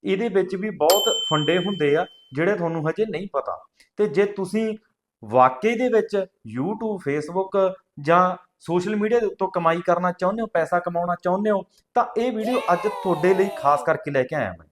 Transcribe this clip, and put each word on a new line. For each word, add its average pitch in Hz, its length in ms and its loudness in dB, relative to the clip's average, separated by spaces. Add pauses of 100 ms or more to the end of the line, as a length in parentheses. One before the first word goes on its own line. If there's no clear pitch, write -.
ਇਹਦੇ 196 240 0
ਵਿੱਚ 185 280 0
ਵੀ 208 140 -6
ਬਹੁਤ 160 320 2 (280)
ਫੰਡੇ 156 280 2
ਹੁੰਦੇ 170 380 0
ਆ 180 100 0 (280)
ਜਿਹੜੇ 170 200 0
ਤੁਹਾਨੂੰ 165 360 -2
ਹਜੇ 208 160 -2
ਨਹੀਂ 196 260 -8
ਪਤਾ। 113 320 -6 (320)
ਤੇ 208 100 0
ਜੇ 185 180 2
ਤੁਸੀਂ 214 520 -4 (480)
ਵਾਕਈ 127 500 4
ਦੇ 247 140 0
ਵਿੱਚ 208 380 0 (320)
YouTube, 214 380 -4
Facebook 185 800 -2 (260)
ਜਾਂ 175 480 2 (120)
ਸੋਸ਼ਲ 180 360 -2
ਮੀਡੀਆ 220 240 2
ਦੇ 220 60 0
ਉੱਤੋਂ 190 220 -2
ਕਮਾਈ 170 320 2
ਕਰਨਾ 175 320 0
ਚਾਹੁੰਦੇ 202 300 -2
ਹੋ, 220 40 -4
ਪੈਸਾ 175 320 0
ਕਮਾਉਣਾ 175 440 -2
ਚਾਹੁੰਦੇ 196 280 0
ਹੋ, 202 120 0 (320)
ਤਾਂ 240 120 4 (100)
ਇਹ 240 160 0
ਵੀਡੀਓ 220 280 -2 (120)
ਅੱਜ 175 140 4
ਤੁਹਾਡੇ 185 480 2
ਲਈ 190 140 2 (100)
ਖਾਸ 143 280 2
ਕਰਕੇ 156 240 -2
ਲੈ 139 120 2
ਕੇ 127 120 -4
ਆਇਆ 113 240 -2
ਮੈਂ। - 140 -20